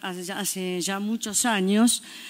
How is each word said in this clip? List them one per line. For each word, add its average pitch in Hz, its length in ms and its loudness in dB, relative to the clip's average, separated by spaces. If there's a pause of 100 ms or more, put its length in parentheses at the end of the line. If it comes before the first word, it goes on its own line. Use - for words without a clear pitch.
hace, 180 300 -6
hace 185 500 -2
ya 196 160 -2
muchos 214 480 -2
años 214 560 4 (260)